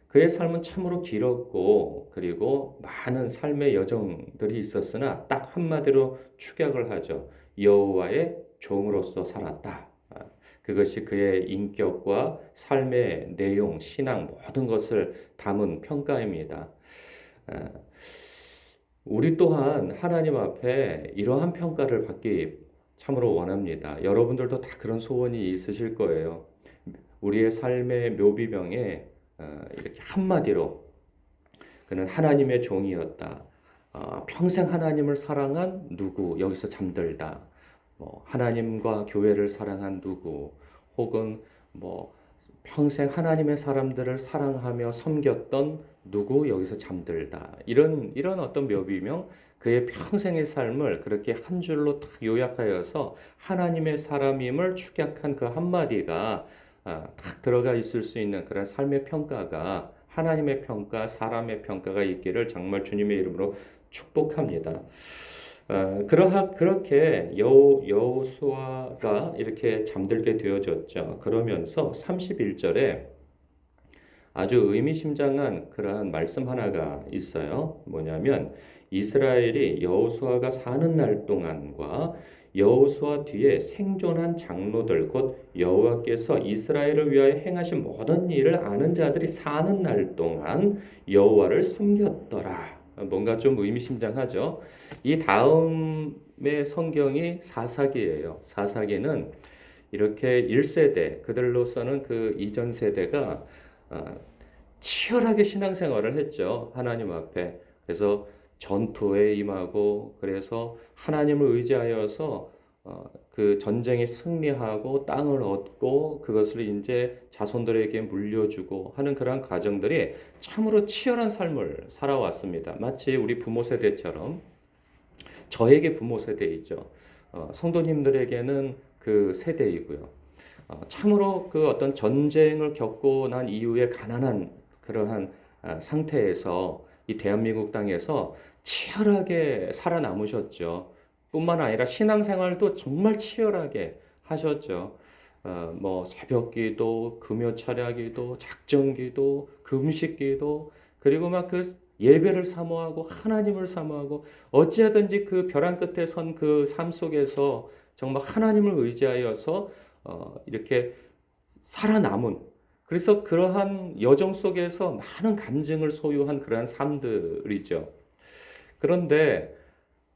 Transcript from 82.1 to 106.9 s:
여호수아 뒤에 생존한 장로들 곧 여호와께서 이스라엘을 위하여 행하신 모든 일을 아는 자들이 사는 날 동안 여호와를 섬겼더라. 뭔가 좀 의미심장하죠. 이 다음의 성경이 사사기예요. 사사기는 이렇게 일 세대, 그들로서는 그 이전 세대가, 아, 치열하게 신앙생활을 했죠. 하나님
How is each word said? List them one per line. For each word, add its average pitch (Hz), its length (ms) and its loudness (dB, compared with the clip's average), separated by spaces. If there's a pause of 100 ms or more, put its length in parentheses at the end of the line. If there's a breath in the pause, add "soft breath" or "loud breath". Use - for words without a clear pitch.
여호수아 143 720 4
뒤에 123 340 2
생존한 170 800 -2
장로들 95 720 -2
곧 - 280 -2 (200 loud breath)
여호와께서 117 800 2
이스라엘을 143 720 2
위하여 135 220 8
행하신 175 500 -2
모든 175 480 0
일을 151 240 6 (100)
아는 151 280 2
자들이 156 340 2
사는 170 540 0
날 104 340 0
동안 85 640 0 (280 loud breath)
여호와를 196 540 8
섬겼더라. - 1120 0 (320)
뭔가 104 280 0
좀 127 220 4
의미심장하죠. 120 1000 -4 (420 loud breath)
이 156 160 2
다음의 156 1500 2
성경이 156 760 0
사사기예요. 113 1040 -2
사사기는 101 880 -2 (600 loud breath)
이렇게 107 480 2
일 120 240 4
세대, 139 580 2
그들로서는 123 800 -2
그 113 340 -2
이전 117 340 -4
세대가, 98 720 -2 (440 loud breath)
아, - 260 -10 (640 soft breath)
치열하게 214 640 2
신앙생활을 180 760 0
했죠. 117 560 -4
하나님 117 380 -4